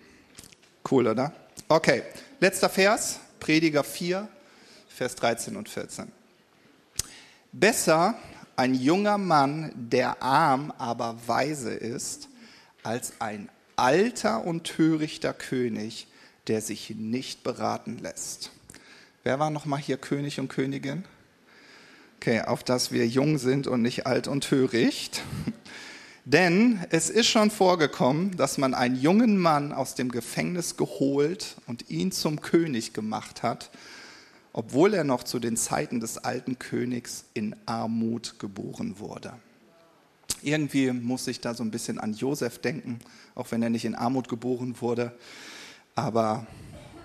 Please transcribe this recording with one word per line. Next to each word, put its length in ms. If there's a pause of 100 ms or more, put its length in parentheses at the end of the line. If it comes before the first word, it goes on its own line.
(880)
Cool, 180
oder? 260 (340)
Okay, 360 (360)
letzter 300
Vers, 500 (200)
Prediger 440
vier, 440 (640)
Vers 260
dreizehn 400
und 140
vierzehn. 420 (1400)
"Besser 640 (400)
ein 180
junger 440
Mann, 580
der 460
arm, 560
aber 380 (120)
weise 460
ist, 560 (540)
als 360
ein 300 (260)
alter 720
und 200
törichter 680
König, 720 (400)
der 140
sich 300
nicht 520
beraten 560
lässt." 520 (720)
Wer 160
war 100
noch 160
mal 140
hier 180
König 420
und 100
Königin? 560 (1120)
Okay, 240
auf 220
dass 280
wir 160
jung 300
sind 300
und 140
nicht 260
alt 200
und 160
töricht. 800 (520)
<laughs> 520
Denn 540 (100)
es 200
ist 180
schon 240
vorgekommen, 840
dass 220
man 160
einen 220
jungen 420
Mann 340
aus 240
dem 160
Gefängnis 640
geholt 800 (120)
und 220
ihn 220
zum 300
König 520
gemacht 500
hat, 260 (840)
obwohl 400
er 100
noch 200
zu 160
den 180
Zeiten 420
des 180
alten 400
Königs 760
in 220 (100)
Armut 760
geboren 600
wurde. 340 (1080)
Irgendwie 520
muss 340
ich 140
da 120
so 100
ein 80
bisschen 280
an 140
Josef 460
denken, 400 (360)
auch 160
wenn 100
er 80
nicht 160
in 80
Armut 360
geboren 520
wurde. 340 (800)
Aber 540 (580)